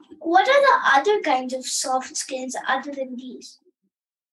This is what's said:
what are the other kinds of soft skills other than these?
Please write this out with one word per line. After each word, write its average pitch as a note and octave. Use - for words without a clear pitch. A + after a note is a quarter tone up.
what F4+
are C#5
the A#4+
other G4+
kinds B3+
of C4
soft C4
skills B3+
other C4+
than C4
these? B3+